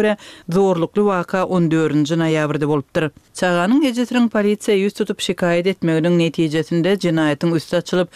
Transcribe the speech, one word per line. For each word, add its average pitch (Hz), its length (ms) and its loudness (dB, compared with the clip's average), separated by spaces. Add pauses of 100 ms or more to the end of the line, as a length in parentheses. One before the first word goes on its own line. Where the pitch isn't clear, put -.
görä, 208 160 2 (320)
zorlukly 185 540 0
waka 185 440 0
on 170 240 0
dördünji 151 440 2
noýabrda 156 540 0
bolupdyr. 151 420 -2 (240)
Çaganyň 185 560 2
ejesiniň 240 380 0
polisiýa 208 460 0
ýüz 196 240 0
tutup 202 220 -4
şikaýet 175 460 0
etmeginiň 175 520 0
netijesinde 165 760 0
jinaýatyň 165 640 0
üstü 165 200 -4
açylyp, 175 400 -2